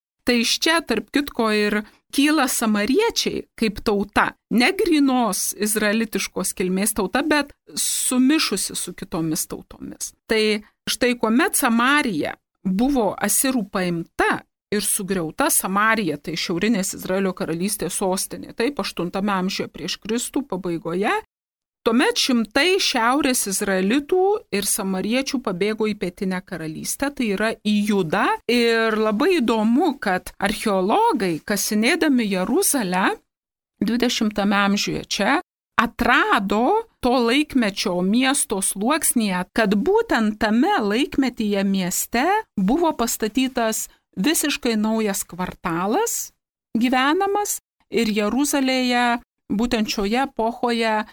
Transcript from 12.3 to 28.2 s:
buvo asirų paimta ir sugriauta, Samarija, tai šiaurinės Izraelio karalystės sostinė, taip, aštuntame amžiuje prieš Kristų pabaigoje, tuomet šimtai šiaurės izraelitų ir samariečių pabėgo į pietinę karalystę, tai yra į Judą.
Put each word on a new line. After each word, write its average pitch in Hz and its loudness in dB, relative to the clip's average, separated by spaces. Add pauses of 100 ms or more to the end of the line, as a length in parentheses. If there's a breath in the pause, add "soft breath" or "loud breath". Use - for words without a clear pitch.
buvo 214 2
asirų 240 0
paimta 185 -2 (320)
ir 208 -2
sugriauta, 185 -2
Samarija, 202 2
tai 165 -8
šiaurinės 190 0
Izraelio 190 -2
karalystės 175 -4
sostinė, 185 -4
taip, 285 -2
aštuntame 196 -4
amžiuje 185 -2
prieš - -10
Kristų 240 -4
pabaigoje, 185 -4 (760)
tuomet 302 4
šimtai 269 2
šiaurės 254 2
izraelitų 202 0 (360)
ir 202 -2
samariečių 208 -2
pabėgo 214 0
į 208 -2
pietinę 185 -4
karalystę, 160 -6
tai 262 -2
yra 208 0
į 214 0 (100)
Judą. 196 0 (220)